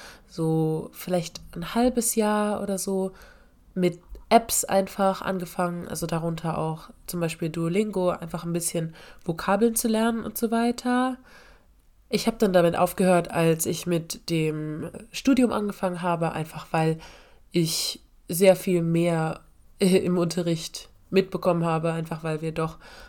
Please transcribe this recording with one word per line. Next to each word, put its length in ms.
so 640
vielleicht 480
ein 200
halbes 400
Jahr 460
oder 160
so 340
mit 260
Apps 340
einfach 580
angefangen, 680
also 180
darunter 500
auch 320
zum 140
Beispiel 300
Duolingo, 600
einfach 340
ein 80
bisschen 420
Vokabeln 500
zu 140
lernen 340
und 140
so 140
weiter. 640
Ich 200
hab 120
dann 140
damit 240
aufgehört, 540
als 340
ich 200
mit 440
dem 600
Studium 400
angefangen 500
habe, 300
einfach 400
weil 260
ich 500
sehr 260
viel 260
mehr 600
<laughs> 200
im 380
Unterricht 720
mitbekommen 560
habe, 260
einfach 320
weil 180
wir 120
doch 240